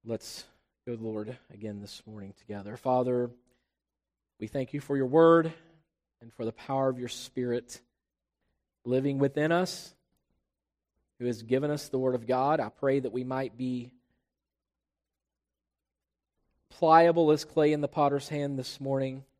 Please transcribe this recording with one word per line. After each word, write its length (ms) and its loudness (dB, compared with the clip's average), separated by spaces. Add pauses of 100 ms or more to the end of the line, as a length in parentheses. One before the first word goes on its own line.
Let's 400 -10 (400)
go 80 -10
to 60 -8
the 60 -12
Lord 340 -8 (160)
again 260 -12
this 240 -18
morning 360 -16
together. 360 -12
Father, 540 0 (1080)
we 100 -10
thank 260 -6
you 60 -6
for 160 -4
your 100 0
word 440 6 (720)
and 140 -20
for 100 -10
the 80 -4
power 380 -2
of 80 -6
your 100 -8
Spirit 720 -6 (1040)
living 340 -2
within 320 0
us, 440 -2 (1200)
who 80 -6
has 160 -4
given 280 0
us 180 -6
the 100 -4
word 180 0
of 100 -6
God. 340 2
I 80 -4
pray 320 0
that 120 -6
we 120 -4
might 320 -6
be 360 -6 (2750)
pliable 600 6
as 140 2
clay 280 2
in 80 0
the 80 -4
potter's 400 0
hand 300 -4
this 200 -10
morning. 460 -4 (160)